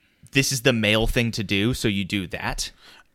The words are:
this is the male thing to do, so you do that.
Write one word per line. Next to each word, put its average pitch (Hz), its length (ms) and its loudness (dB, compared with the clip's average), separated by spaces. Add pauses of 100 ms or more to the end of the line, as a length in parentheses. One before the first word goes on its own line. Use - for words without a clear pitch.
(320)
this 139 200 2
is 127 100 -4
the 127 120 4
male 110 340 2
thing 117 240 0
to 110 120 -4
do, 101 300 0
so - 140 -2
you 101 180 0
do 95 220 -4
that. 92 440 -8 (440)